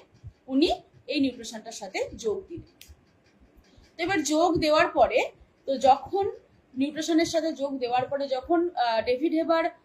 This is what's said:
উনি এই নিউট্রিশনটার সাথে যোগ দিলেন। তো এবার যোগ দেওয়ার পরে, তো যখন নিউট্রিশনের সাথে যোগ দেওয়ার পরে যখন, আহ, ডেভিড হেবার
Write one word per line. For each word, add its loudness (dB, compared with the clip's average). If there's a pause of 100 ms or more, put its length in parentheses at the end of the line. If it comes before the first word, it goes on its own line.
(480)
উনি 4 (360)
এই -4
নিউট্রিশনটার -4
সাথে -8
যোগ -4
দিলেন। -16 (1200)
তো -4
এবার -2
যোগ 2
দেওয়ার 2
পরে, 2 (340)
তো -2
যখন 2 (460)
নিউট্রিশনের 0
সাথে -2
যোগ -4
দেওয়ার 0
পরে -4
যখন, 0
আহ, 0
ডেভিড 0
হেবার 2 (220)